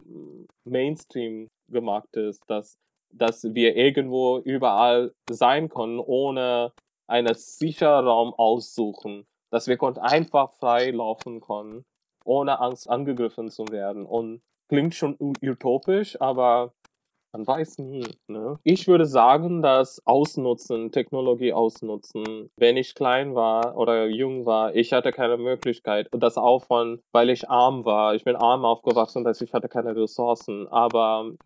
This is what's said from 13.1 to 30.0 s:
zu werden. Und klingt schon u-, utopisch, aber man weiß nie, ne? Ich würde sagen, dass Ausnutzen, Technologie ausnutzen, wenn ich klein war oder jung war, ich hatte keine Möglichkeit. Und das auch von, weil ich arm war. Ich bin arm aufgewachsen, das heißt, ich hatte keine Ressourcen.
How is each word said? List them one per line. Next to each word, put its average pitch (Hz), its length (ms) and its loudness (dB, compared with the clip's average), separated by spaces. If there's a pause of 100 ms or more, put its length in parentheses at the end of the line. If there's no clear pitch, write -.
zu 113 180 -12
werden. 101 380 -8
Und 117 340 -6 (300)
klingt 147 240 0
schon 143 260 -4
u-, 143 220 -4
utopisch, 135 800 -2
aber 123 500 2 (640)
man 110 120 -10
weiß 156 320 -4
nie, 135 280 -10 (220)
ne? 110 360 -10
Ich 180 240 2
würde 170 160 8
sagen, 147 560 4
dass 131 460 2
Ausnutzen, 120 840 0
Technologie 127 600 -2
ausnutzen, 110 1040 -4
wenn 120 220 4
ich 127 160 -4
klein 135 400 -2
war 113 420 0
oder 117 300 0
jung 123 400 -4
war, 110 280 0
ich 117 200 2
hatte 123 180 0
keine 120 240 0
Möglichkeit. 120 800 -4
Und 120 80 -4
das 117 160 2
auch 123 260 4
von, 117 360 -2 (120)
weil 120 160 4
ich 123 220 -2
arm 127 340 2
war. 107 300 2
Ich 110 100 -4
bin 123 120 0
arm 123 280 2
aufgewachsen, 120 580 0
das 117 140 -2
heißt, 120 120 -10
ich - 40 -12
hatte 120 160 -4
keine 117 260 -6
Ressourcen. 113 720 -4